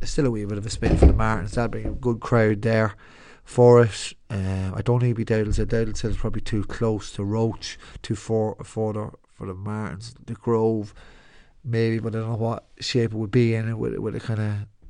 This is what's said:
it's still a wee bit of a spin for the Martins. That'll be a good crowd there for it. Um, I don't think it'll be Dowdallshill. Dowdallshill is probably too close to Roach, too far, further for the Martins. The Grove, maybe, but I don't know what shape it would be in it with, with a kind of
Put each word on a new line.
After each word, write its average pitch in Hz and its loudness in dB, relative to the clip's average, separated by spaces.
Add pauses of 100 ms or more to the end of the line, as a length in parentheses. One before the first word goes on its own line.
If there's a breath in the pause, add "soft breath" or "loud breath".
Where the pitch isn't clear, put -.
it's - -2
still 147 2
a 123 2
wee 107 -2
bit 104 -4
of 101 -6
a 104 -6
spin 110 0
for - 8
the - 10
Martins. 110 2
That'll 113 -2
be 110 -6
a - -4
good 110 -2
crowd 107 2
there 110 2 (500 loud breath)
for 120 8
it. - -2 (180)
Um, 95 -4
I 101 -4
don't 120 2
think 123 2
it'll 110 -2
be 110 -2
Dowdallshill. 107 0
Dowdallshill 110 -2
is 113 0
probably 107 -2
too 104 -2
close 110 -4
to 104 -6
Roach, 107 -4 (240 loud breath)
too 113 -4
far, 110 -2
further 107 -6 (220)
for - -14
the 95 -8
Martins. 104 -8 (120)
The 113 -8
Grove, 110 0 (720 soft breath)
maybe, 113 0
but 113 -6
I 113 -4
don't 113 -4
know 117 -4
what 113 -4 (140)
shape 117 0
it 110 -6
would 110 -4
be 117 4
in 113 -2
it 113 -4
with, 113 -4
with 107 -6
a 110 -6
kind 110 -4
of 107 -2 (380)